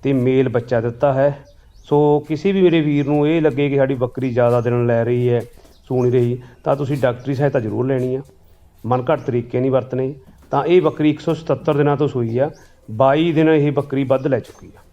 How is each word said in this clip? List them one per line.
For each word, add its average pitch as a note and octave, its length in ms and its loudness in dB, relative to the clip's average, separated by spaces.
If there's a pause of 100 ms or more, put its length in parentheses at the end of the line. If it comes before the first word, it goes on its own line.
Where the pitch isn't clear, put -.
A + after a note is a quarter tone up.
ਤੇ C#3 100 -2
ਮੇਲ C3 360 2
ਬੱਚਾ A#2 320 -2
ਦਿੱਤਾ A#2+ 320 0
ਹੈ। C3+ 180 2 (540)
ਸੋ D3 440 2
ਕਿਸੇ D#3 240 -2
ਵੀ F#3+ 100 2
ਮੇਰੇ E3 180 4
ਵੀਰ C#3+ 260 0
ਨੂੰ D3 220 0
ਇਹ D#3+ 140 0
ਲੱਗੇ C#3+ 260 0
ਕਿ C#3 80 0
ਸਾਡੀ C3+ 200 2
ਬੱਕਰੀ B2+ 360 -4
ਜ਼ਿਆਦਾ A#2+ 280 2
ਦਿਨ A#2+ 260 0
ਲੈ A#2 180 2
ਰਹੀ B2 240 0
ਹੈ, A#2+ 120 0 (440)
ਸੂ B2+ 180 -2
ਨਹੀਂ B2 100 2
ਰਹੀ, B2 280 0 (240)
ਤਾਂ C#3+ 120 0
ਤੁਸੀਂ C#3+ 200 -4
ਡਾਕਟਰੀ B2+ 380 -2
ਸਹਾਇਤਾ C#3 260 0
ਜ਼ਰੂਰ A2 260 -4
ਲੈਣੀ B2+ 280 -2
ਆ, C3+ 80 -6 (640)
ਮਨਘੜਤ B2+ 360 0
ਤਰੀਕੇ A#2+ 400 -4
ਨਹੀਂ C3 100 0
ਵਰਤਣੇ। C3 440 -2 (360)
ਤਾਂ C#3+ 140 0
ਇਹ F3 180 4
ਬੱਕਰੀ D3+ 280 0
ਇੱਕ D3 100 -4
ਸੌ E3 140 -2
ਸਤੱਤਰ D3+ 420 -2
ਦਿਨਾਂ C#3+ 200 2
ਤੋਂ D3 120 0
ਸੂਈ A#2 300 -4
ਆ, C#3+ 120 0 (400)
ਬਾਈ C3+ 420 2
ਦਿਨ D#3 160 2
ਇਹ D3+ 240 4
ਬੱਕਰੀ C3+ 320 -2
ਵੱਧ C3+ 220 0
ਲੈ C3 120 0
ਚੁੱਕੀ - 280 -14
ਆ - 140 -20 (120)